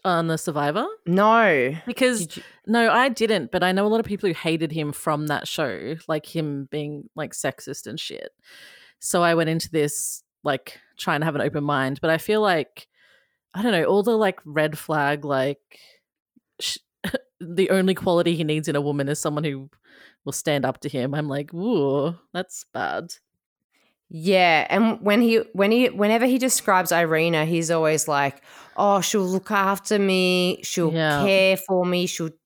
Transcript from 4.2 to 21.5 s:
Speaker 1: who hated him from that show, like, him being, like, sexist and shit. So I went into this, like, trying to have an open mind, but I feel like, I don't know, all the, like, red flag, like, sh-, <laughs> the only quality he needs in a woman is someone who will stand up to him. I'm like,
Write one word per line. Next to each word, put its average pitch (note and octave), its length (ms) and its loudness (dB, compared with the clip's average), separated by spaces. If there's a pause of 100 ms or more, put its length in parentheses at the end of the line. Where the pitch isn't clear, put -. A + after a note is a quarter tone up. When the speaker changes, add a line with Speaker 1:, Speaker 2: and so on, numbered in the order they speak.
Speaker 1:
who E3 60 0
hated D#3+ 380 -2
him D3+ 200 -4
from D3+ 360 -2
that C#3+ 200 -4
show, B2 480 -6 (100)
like, D3+ 200 -4 (100)
him C#3+ 340 -4
being, D3 460 -8
like, D3 160 -8
sexist - 540 -8
and A#2+ 120 -12
shit. - 300 -12 (720)
So - 220 0
I E3+ 120 4
went E3 140 2
into E3 220 -2
this, - 520 -2 (220)
like, - 340 -4 (200)
trying D#3 220 -2
to D#3 40 -2
have D#3+ 100 -2
an C#3 60 -2
open C#3+ 240 -2
mind, C#3 380 -2
but D#3+ 80 2
I D#3+ 80 2
feel G#3+ 240 0
like, F3 460 -2 (680)
I F#3+ 80 -6
don't A#3 100 2
know, E3 120 2
all G3 180 4
the, A3+ 160 2
like, F#3+ 260 0
red D3+ 340 -2
flag, D3 460 -2
like, C#3 560 -4 (800)
sh-, - 180 -6 (260)
<laughs> - 360 -10
the F3 300 -2
only F#3+ 240 2
quality E3+ 420 2
he D#3+ 80 -2
needs D#3 240 -2
in D3 80 0
a C#3+ 40 0
woman C#3+ 280 -2
is D3 100 -4
someone D3 260 -4
who C#3 240 -6 (560)
will C3+ 80 -8
stand C#3+ 320 -2
up C3 180 -2
to D3+ 60 -8
him. C3 260 -4
I'm D3 140 -4
like, C#3+ 240 -8